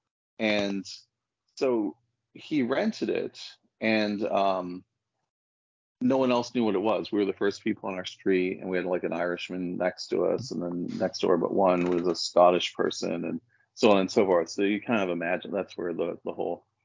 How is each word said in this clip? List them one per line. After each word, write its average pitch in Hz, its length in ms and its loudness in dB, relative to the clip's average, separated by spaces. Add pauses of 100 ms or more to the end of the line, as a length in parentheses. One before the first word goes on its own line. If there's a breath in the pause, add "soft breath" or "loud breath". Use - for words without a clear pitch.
(400)
And 101 440 0 (720)
so 120 400 0 (380)
he 147 300 -2
rented 143 460 -2
it, 87 300 -4 (400)
and, 107 460 0
um, 95 580 0 (1160)
no 127 160 2
one 131 140 2
else 120 220 0
knew 120 120 2
what 101 100 2
it 92 60 0
was. 95 300 0
We 104 80 2
were 101 60 2
the 92 80 0
first - 300 -2
people 107 260 -4
on 95 60 -6
our 90 100 -8
street, 92 540 0
and 95 100 -8
we 92 80 0
had, 90 100 -2
like, 90 160 0
an 87 100 -4
Irishman 87 640 -4
next 90 300 -4
to 90 180 0
us, 90 260 -2
and 87 100 -6
then 87 260 -6 (120)
next - 200 -2
door 90 180 4
but - 160 -2
one 90 320 4
was 87 220 0
a 85 80 0
Scottish 90 600 4
person, 87 500 -4
and 82 140 -6 (360)
so 110 160 6
on 98 80 8
and 92 120 0
so 107 140 4
forth. 87 240 2
So 101 140 -2
you 104 180 0
kind 113 200 0
of 92 80 0
imagine 85 420 -2
that's 92 260 -4
where 87 160 -4
the, 85 320 -4
the 85 80 -6
whole 90 320 -6 (200)